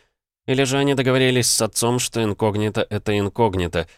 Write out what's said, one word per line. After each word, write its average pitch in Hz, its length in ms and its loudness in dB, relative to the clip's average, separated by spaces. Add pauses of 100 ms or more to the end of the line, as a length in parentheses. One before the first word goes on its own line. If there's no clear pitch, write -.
(460)
«Или 131 180 0
же 131 140 0
они 139 160 2
договорились 127 540 2
с - 140 0
отцом, 120 380 0
что 117 240 -4
инкогнито — 107 640 0
это 104 260 -2
инкогнито, 92 720 0 (120)